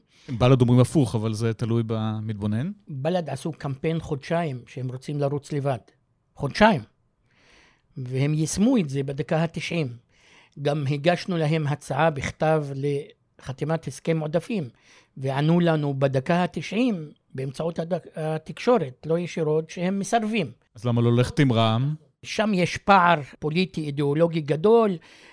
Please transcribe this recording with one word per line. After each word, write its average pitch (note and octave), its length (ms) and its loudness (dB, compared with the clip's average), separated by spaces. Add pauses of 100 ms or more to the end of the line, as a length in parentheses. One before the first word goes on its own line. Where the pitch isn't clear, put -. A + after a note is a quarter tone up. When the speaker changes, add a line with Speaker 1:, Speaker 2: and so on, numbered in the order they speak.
(280)
Speaker 1:
בל"ד B2 320 6
אומרים B2 200 6
הפוך, B2 340 2
אבל A2 200 -2
זה A2+ 200 -2
תלוי A#2 320 0
במתבונן? A2 840 -4 (180)
Speaker 2:
בל"ד D#3 420 -4
עשו C#3+ 220 -6
קמפיין D#3+ 480 -4
חודשיים D3+ 680 -4
שהם B2+ 220 -8
רוצים C3 300 -8
לרוץ C#3+ 340 -4
לבד. C#3 260 -2 (560)
חודשיים. G#3 460 2 (1160)
והם C3 380 0
יישמו F#3 420 2
את E3+ 120 2
זה C3+ 140 -4
בדקה D3 420 -2
התשעים. E3 440 -4 (760)
גם D3 280 -2
הגשנו E3+ 460 0
להם D#3 300 0
הצעה C#3+ 440 0
בכתב D#3 540 -2 (100)
לחתימת C#3+ 1120 -6
הסכם E3 320 -4
עודפים, D#3+ 500 -4 (480)
וענו D3 440 2
לנו D#3 380 2
בדקה C#3 460 0
התשעים F3+ 640 -4 (240)
באמצעות C#3 440 -6
הדק-, E3 280 -4 (100)
התקשורת, D#3 880 -2
לא E3 120 0
ישירות, D#3+ 520 -2
שהם F#3 280 -2
מסרבים. G#3 520 -2 (240)
Speaker 1:
אז A#2+ 100 -12
למה A#2+ 180 2
לא A#2 100 4
ללכת B2 280 2
עם C3+ 120 4
רע"מ? A2+ 420 2 (280)
Speaker 2:
שם G#3+ 320 -2
יש F3+ 220 0
פער F3 440 4 (180)
פוליטי F3 420 -2
אידיאולוגי D3+ 600 0
גדול, F#3+ 560 2 (360)